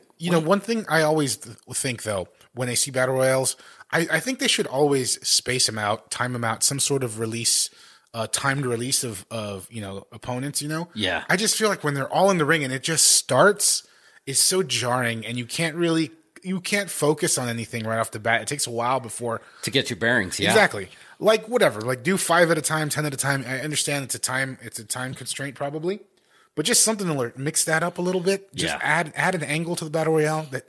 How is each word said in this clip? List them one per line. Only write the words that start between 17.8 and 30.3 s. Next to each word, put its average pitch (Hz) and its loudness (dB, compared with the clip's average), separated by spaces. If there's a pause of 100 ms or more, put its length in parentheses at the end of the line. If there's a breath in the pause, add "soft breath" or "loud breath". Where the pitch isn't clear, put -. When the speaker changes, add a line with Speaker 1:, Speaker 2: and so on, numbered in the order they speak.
Speaker 1:
right 113 -2
off 113 -2
the 107 -10
bat. 113 2
It 107 -8
takes 143 -4
a - -8
while 120 0
before 113 -6 (220 loud breath)
Speaker 2:
To - -2
get 131 2
your 113 -4
bearings, 113 2
yeah. 98 2
Speaker 1:
Exactly. 117 4 (300 loud breath)
Like, 220 2
whatever. 160 2
Like, 120 -2
do 185 2
five 165 4
at 165 4
a 151 -2
time, 156 -2
ten 151 -2
at 147 -2
a 131 -10
time. 135 0
I 127 -6
understand 143 -2
it's 117 -6
a 120 -6
time, 131 -4
it's 117 -12
a 113 -12
time 127 -6
constraint 135 -8
probably, 156 -6 (540 soft breath)
but 156 -2
just 233 4
something 202 0
to 165 0
learn. 123 -2
Mix 139 -2
that 160 0
up 175 -4
a 175 -2
little 180 0
bit. 196 -2
Just - -2
Speaker 2:
Yeah. - -6
Speaker 1:
add, 151 0
add 175 0
an 160 -2
angle 160 -2
to - -6
the 151 -8
Battle 160 0
Royale. 156 2